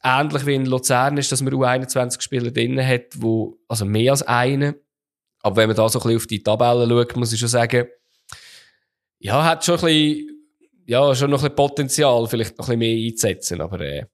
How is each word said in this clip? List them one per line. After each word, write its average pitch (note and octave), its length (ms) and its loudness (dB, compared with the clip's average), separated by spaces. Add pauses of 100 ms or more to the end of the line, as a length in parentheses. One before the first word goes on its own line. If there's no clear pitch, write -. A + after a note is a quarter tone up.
ähnlich C#3 440 0
wie C#3+ 80 0
in C3+ 120 0
Luzern C3 520 0
ist, C3+ 120 -2
dass C#3 120 -2
man C3+ 120 -2
U C3 100 0
einundzwanzig B2+ 580 -2
Spieler A#2+ 300 -4
drin B2+ 320 -2
hat, B2 220 0 (100)
wo, A2+ 420 -2 (100)
also A2 160 -4
mehr A2 280 2
als C#3 100 0
einen. C#3 540 0 (680)
Aber G#2 140 0
wenn A2 120 6
man G#2 80 0
da A2 120 4
so A#2 100 -2
ein - 60 -8
bisschen A2+ 120 2
auf A2+ 100 -4
die G2+ 160 -6
Tabelle A#2+ 460 2
schaut, A#2+ 280 2
muss A#2 160 -2
ich A2 80 -4
schon A#2+ 80 -2
sagen, A#2+ 380 0 (1300)
ja, C3+ 260 0
hat E3 200 0
schon E3+ 160 2
ein F3+ 40 -2
bisschen, D#3 440 2 (580)
ja, C3+ 280 4
schon C#3 160 0
noch C#3+ 80 2
ein C3+ 120 -6
bisschen - 60 -16
Potenzial, C#3 680 2
vielleicht A2+ 320 -4
noch - 100 -10
ein A#2 100 0
bisschen A2+ 180 0
mehr A2+ 140 -2
einzusetzen. F#2+ 500 -4
Aber, F2 200 -6
äh, C#2+ 340 -8